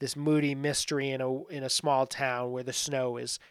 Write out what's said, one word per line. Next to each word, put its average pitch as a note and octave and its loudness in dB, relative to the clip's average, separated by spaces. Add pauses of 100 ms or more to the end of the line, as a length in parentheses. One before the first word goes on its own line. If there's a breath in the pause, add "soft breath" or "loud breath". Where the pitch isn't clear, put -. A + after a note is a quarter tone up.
this C#3 -4
moody D3 4
mystery C#3 0
in C3 -2
a, C3 0
in C#3+ -8
a C3 -2
small C3+ 4
town B2 -2
where B2+ -4
the B2+ -6
snow B2+ 0
is B2 -6 (120)